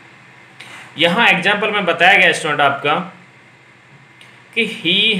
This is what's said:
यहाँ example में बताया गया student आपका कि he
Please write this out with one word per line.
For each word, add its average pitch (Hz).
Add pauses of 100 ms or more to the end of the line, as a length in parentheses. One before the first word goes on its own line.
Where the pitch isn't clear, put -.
(960)
यहाँ 180
example 202
में 202
बताया 180
गया 180
student 147
आपका 147 (1600)
कि 226
he 180 (220)